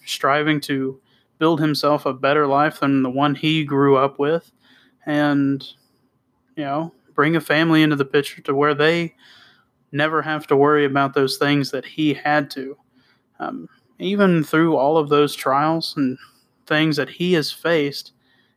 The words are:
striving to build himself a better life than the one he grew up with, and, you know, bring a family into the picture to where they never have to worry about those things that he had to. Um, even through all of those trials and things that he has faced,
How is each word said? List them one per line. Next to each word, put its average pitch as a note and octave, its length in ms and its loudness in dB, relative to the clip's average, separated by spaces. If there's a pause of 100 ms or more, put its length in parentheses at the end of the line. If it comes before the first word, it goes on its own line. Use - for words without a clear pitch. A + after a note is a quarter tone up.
striving D3+ 560 0
to C3+ 380 -6 (380)
build D#3+ 220 2
himself D3 460 0
a C#3 80 -2
better C#3 340 0
life C#3+ 320 0
than C#3 240 2
the C3 60 -2
one C#3 260 0
he D#3 280 0
grew C#3 340 2
up C3+ 220 0
with, D#3 320 -2 (540)
and, C#3+ 600 0 (920)
you D3+ 60 -6
know, D3+ 300 -4 (200)
bring D#3 220 2
a D#3+ 60 0
family D#3 420 2
into D3+ 120 2
the C#3 80 0
picture C#3+ 380 -4
to C#3 140 -4
where D3 180 2
they E3 420 0 (760)
never D#3 300 -2
have D3+ 260 -6
to D3 100 2
worry D3 280 4
about C#3 280 0
those C3+ 240 0
things C#3+ 340 0
that C3 140 -8
he D3+ 280 -2
had D3 380 -2
to. C3+ 260 -12 (640)
Um, D#3+ 300 -12 (300)
even F#3 440 2
through D#3+ 320 2
all C#3+ 220 2
of D3 120 0
those D3 260 2
trials D#3 600 -2
and C3 220 -2 (480)
things D#3 320 0
that C3+ 120 -4
he F3 240 -2
has D3+ 180 0
faced, D3+ 600 -4 (460)